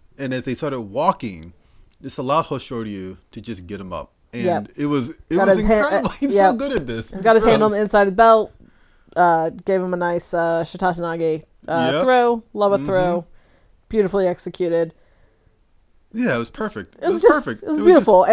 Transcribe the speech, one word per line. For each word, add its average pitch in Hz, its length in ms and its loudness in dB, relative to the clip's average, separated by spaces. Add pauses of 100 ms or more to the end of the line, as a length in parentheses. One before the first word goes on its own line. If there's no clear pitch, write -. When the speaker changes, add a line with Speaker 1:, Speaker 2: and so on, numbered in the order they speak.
(180)
Speaker 1:
and 135 160 -8
as 127 100 -6
they 131 120 -6
started 135 260 -6
walking, 104 720 -6 (460)
this - 180 -14
allowed 143 280 -2
Hoshoryu 107 720 -10 (140)
to 110 100 -16
just 95 260 -14
get 98 140 -10
him 92 120 -14
up. 78 180 -12 (220)
And 120 120 -6
Speaker 2:
Yep. 120 220 -2 (100)
Speaker 1:
it 147 100 -4
was, 147 240 -4
it - 240 -6
Speaker 2:
Got 190 120 2
Speaker 1:
was 190 100 4
Speaker 2:
his 214 80 0
hand, 214 200 2
Speaker 1:
incredible. 202 240 0
Speaker 2:
uh, - 40 -10
Speaker 1:
<laughs> - 60 -18
He's 269 160 0
so 190 140 6
Speaker 2:
yep. 233 80 0
Speaker 1:
good 277 160 -6
at 156 140 -4
this. 113 220 -8
Speaker 2:
He's - 100 -18
Speaker 1:
It's 185 40 -6
Speaker 2:
got 220 120 6
his 220 80 4
hand 220 180 4
on 214 80 4
Speaker 1:
gross. 208 80 -4
Speaker 2:
the 208 40 0
inside 208 260 2
of 190 60 -2
the - 20 -12
belt. 226 360 4 (640)
Uh, 165 360 2
gave 190 300 -2
him 180 120 -6
a 180 40 -2
nice, 175 360 -4
uh, 170 300 -2
Shitatanage, 170 800 -4 (240)
uh, 160 260 -2
Speaker 1:
Yep. 294 100 0
Speaker 2:
throw. 240 400 2 (100)
Love 202 180 0
a 202 60 2
Speaker 1:
Mm-hmm. 277 80 -6
Speaker 2:
throw. 175 400 -2 (640)
Beautifully 196 380 0
executed. 170 680 -4 (1200)
Speaker 1:
Yeah, 220 220 -2
it 117 40 -2
was 117 100 -6
perfect. - 460 -10
Speaker 2:
It - 60 -20
was - 60 -6
Speaker 1:
It 359 40 2
was 339 100 -2
Speaker 2:
just, 302 240 6
Speaker 1:
perfect. 226 180 -8
Speaker 2:
it - 60 -8
was 311 100 -2
Speaker 1:
It - 40 -4
was 359 80 8
Speaker 2:
beautiful. 190 340 6
Speaker 1:
just 214 80 6